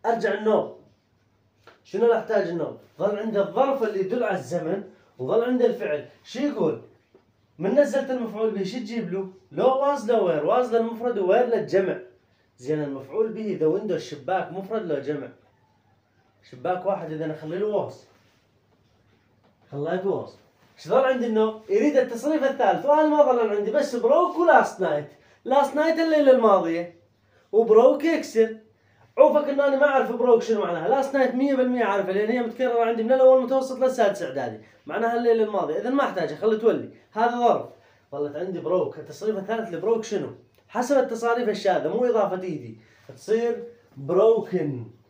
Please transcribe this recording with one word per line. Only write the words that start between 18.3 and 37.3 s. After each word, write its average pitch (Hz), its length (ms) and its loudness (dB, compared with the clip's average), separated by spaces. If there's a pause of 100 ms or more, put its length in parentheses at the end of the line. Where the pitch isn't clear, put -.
خليت 165 300 -4
was. 165 280 -4 (480)
ايش - 100 -18
ظل 254 160 4
عندي 254 220 0
النوم؟ 220 420 0
يريد 262 280 2
التصريف 262 480 0
الثالث، 254 420 0
وأنا 302 220 4
ما 302 140 4
ظل 240 340 4
عندي 208 140 -2
بس 262 260 -2
بروك 294 420 2
ولاست 277 420 4
نايت. 151 280 -4 (360)
Last 269 300 2
نايت 320 240 0
الليلة 302 320 4
الماضية. 180 640 4 (580)
وبروك 226 520 6
يكسر. 226 520 0 (640)
عوفك 294 300 6
إن 277 120 -2
أنا 277 160 2
ما 285 100 4
أعرف 262 260 2
بروك 233 300 4
شنو 214 180 0
معناها. 170 280 -2
Last 269 280 0
نايت 254 180 2
مية 269 200 0
بالمية 247 300 0
أعرفها، 196 280 -2
لأن 208 180 -2
هي 247 100 0
متكررة 233 440 -2
عندي 226 180 -2
من 226 100 0
الأول 262 300 6
متوسط 254 360 -2
للسادس 220 440 0
إعدادي. 131 380 -8 (260)
معناها 226 300 -2
الليلة 226 280 2
الماضية. 175 360 -4
إذا 220 100 -4
ما 277 140 2
أحتاجها، 160 320 -4
خلي 220 200 0
تولي. 202 340 0 (220)
هذا 240 260 0